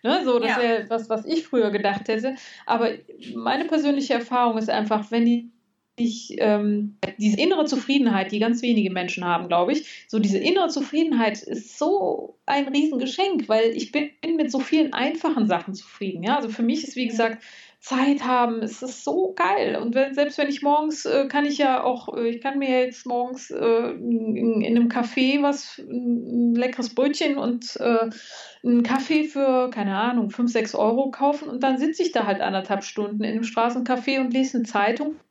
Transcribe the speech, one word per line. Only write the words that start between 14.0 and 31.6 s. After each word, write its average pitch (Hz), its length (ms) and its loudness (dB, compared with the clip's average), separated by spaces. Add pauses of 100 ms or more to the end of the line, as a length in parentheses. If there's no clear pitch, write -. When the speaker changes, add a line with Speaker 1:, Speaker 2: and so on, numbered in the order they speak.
Speaker 1:
mit 294 160 0
so 262 80 0
vielen 302 320 2
einfachen 302 560 0
Sachen 185 260 -2
zufrieden, 185 480 -10
ja, 233 140 0
also 240 120 -2
für 226 140 -6
mich 247 240 0
ist, - 80 -12
wie 247 120 -4
Speaker 2:
Ja. 220 40 -4
Speaker 1:
gesagt, 226 320 -2 (380)
Zeit 269 440 0
haben, 240 380 2
es 220 200 -8
ist 254 220 -10
so 370 320 0
geil. 370 400 2
Und 233 180 -2
wenn, 269 200 2
selbst 285 240 0
wenn 285 100 0
ich 285 140 -4
morgens, 302 420 2
äh, 277 240 2
kann 285 160 0
ich 285 140 -2
ja 269 260 2
auch, 254 320 -2
äh, 233 140 0
ich 233 100 -8
kann 277 180 -4
mir 262 280 2
jetzt 247 180 -12
morgens, 247 460 -6
äh, 233 400 2
in, 220 460 -2
in, 226 260 2
in 233 140 2
einem 240 120 4
Café 254 540 0
was, 285 360 -2
ein, 240 720 0
ein - 20 4
leckeres 247 400 -2
Brötchen 285 420 0
und, 247 400 -4
äh, 226 320 2 (560)
einen 240 200 4
Kaffee 269 400 2
für, 262 460 2
keine 202 280 -2
Ahnung, 226 320 0
fünf, 240 200 0
sechs 220 240 0
Euro 240 360 2
kaufen 294 400 0
und 247 120 -4